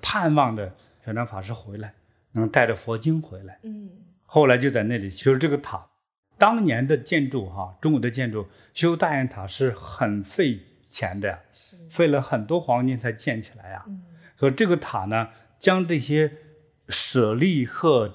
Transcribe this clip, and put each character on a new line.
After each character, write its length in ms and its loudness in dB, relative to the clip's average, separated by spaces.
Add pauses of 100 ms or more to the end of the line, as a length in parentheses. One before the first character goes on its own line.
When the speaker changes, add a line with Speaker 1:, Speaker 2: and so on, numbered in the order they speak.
Speaker 1:
盼 320 0
望 200 4
着 220 -10 (260)
玄 120 -8
奘 120 -4
法 140 -10
师 140 -8
回 240 -16
来， 160 -14 (380)
能 140 0
带 200 4
着 100 0
佛 220 -6
经 240 0
回 220 -14
来。 180 -20
Speaker 2:
嗯。 260 -14 (380)
Speaker 1:
后 200 6
来 120 6
就 120 0
在 120 0
那 160 -2
里 100 -6
修 260 2
这 140 0
个 80 0
塔。 320 -8 (480)
当 260 4
年 240 0
的 120 2
建 320 0
筑 180 -4
哈， 320 -10
中 120 2
国 60 4
的 120 -2
建 200 -4
筑 160 -6 (280)
修 200 2
大 220 0
雁 100 0
塔 200 -8
是 240 -2
很 520 -4
费 380 -2 (300)
钱 280 -6
的 120 -4
呀， 100 -8 (100)
Speaker 2:
是。 280 -20 (100)
Speaker 1:
费 180 2
了 140 4
很 240 -2
多 160 -2
黄 260 0
金 120 -2
才 120 -4
建 300 -4
起 160 -14
来 140 -20
呀。 180 -16
Speaker 2:
嗯。 140 -14 (340)
Speaker 1:
所 100 0
以 60 2
这 140 2
个 100 4
塔 300 -6
呢， 240 -2 (280)
将 300 2
这 100 0
些 380 0 (520)
舍 460 2
利 300 2
和 500 2